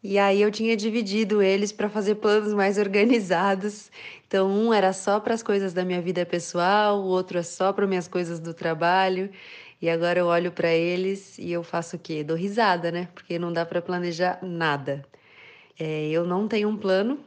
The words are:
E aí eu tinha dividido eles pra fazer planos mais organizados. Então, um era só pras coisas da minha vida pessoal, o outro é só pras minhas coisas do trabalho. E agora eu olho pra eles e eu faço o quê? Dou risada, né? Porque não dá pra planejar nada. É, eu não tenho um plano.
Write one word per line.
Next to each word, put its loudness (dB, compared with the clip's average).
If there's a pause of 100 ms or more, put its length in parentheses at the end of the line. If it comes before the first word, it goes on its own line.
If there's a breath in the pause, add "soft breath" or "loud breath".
E 0
aí 4
eu 6
tinha 0
dividido 0
eles 2
pra -4
fazer 0
planos 2
mais 2
organizados. 2 (340 loud breath)
Então, 2
um 2
era 4
só 0
pras -2
coisas 0
da -2
minha -2
vida -2
pessoal, 0
o -4
outro 0
é 0
só 0
pras 0
minhas -2
coisas -4
do -10
trabalho. 0 (520 loud breath)
E 0
agora 2
eu 2
olho 2
pra 0
eles -2
e -8
eu -2
faço -6
o -8
quê? -6
Dou -2
risada, 0
né? -6
Porque -10
não -4
dá -2
pra -4
planejar -2
nada. -4 (720 loud breath)
É, -4
eu 0
não -2
tenho 0
um -4
plano. 0